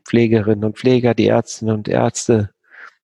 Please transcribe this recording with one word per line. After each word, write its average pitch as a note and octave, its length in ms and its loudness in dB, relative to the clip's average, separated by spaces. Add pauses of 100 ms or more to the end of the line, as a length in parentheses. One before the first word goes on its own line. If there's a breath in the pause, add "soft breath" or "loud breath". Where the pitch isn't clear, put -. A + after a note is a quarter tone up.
Pflegerinnen A2 600 0
und G#2+ 140 -6
Pfleger, B2 360 2
die G#2 140 2
Ärztinnen A2 460 -2
und G#2+ 140 -6
Ärzte A#2+ 640 0 (520 loud breath)